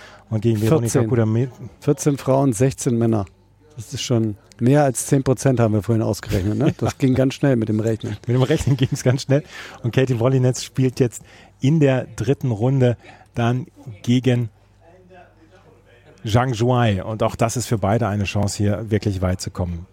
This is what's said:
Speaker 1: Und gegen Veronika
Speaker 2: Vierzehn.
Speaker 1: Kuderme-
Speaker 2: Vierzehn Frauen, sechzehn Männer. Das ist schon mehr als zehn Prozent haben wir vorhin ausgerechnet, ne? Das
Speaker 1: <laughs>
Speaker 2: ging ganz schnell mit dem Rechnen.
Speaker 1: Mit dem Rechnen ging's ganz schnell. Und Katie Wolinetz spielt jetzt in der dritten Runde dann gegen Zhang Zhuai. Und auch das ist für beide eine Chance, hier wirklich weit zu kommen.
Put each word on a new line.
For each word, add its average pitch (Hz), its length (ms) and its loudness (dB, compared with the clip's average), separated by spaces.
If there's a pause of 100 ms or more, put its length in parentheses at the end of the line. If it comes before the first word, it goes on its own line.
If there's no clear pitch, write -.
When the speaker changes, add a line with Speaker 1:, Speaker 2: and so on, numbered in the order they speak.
(280)
Speaker 1:
Und 110 120 -2
gegen 113 200 2
Veronika 117 380 2
Speaker 2:
Vierzehn. 113 100 2
Speaker 1:
Kuderme- 117 400 2 (300)
Speaker 2:
Vierzehn 143 400 0
Frauen, 135 340 2
sechzehn 123 460 0
Männer. 113 280 2 (500)
Das - 160 -16
ist 127 100 -8
schon 113 340 0 (240)
mehr 143 240 4
als 135 220 -2
zehn 139 180 0
Prozent 131 340 0
haben 110 160 2
wir 104 80 0
vorhin 113 220 0
ausgerechnet, 104 520 -2
ne? 151 220 0
Das 123 200 -2
Speaker 1:
<laughs> - 0 -
Speaker 2:
ging 127 180 2
ganz 131 180 0
schnell 139 220 2
mit 110 120 -2
dem 107 120 0
Rechnen. 107 440 -4
Speaker 1:
Mit 120 120 0
dem 131 80 2
Rechnen 143 320 0
ging's 139 260 -2
ganz 131 200 0
schnell. 143 200 0 (400)
Und 113 100 -2
Katie 127 280 0
Wolinetz 131 420 2
spielt 131 380 -2
jetzt 123 220 -2 (380)
in 151 200 2
der 131 340 2
dritten 127 380 -2
Runde 123 440 2 (380)
dann 120 320 -2 (380)
gegen 120 440 2 (1800)
Zhang 120 300 0
Zhuai. 117 480 2
Und 110 220 -4
auch 110 100 -2
das 113 220 -2
ist 120 100 -6
für 117 120 -2
beide 110 280 0
eine 101 180 -2
Chance, 101 340 -2
hier 101 340 -2
wirklich 98 300 0
weit 90 180 0
zu 92 100 -10
kommen. 87 420 -6